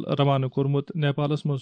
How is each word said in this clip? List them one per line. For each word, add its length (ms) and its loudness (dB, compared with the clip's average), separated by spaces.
روانہٕ 300 2
کوٚرمُت۔ 480 -2
نیپالس 500 0
منٛز 160 -2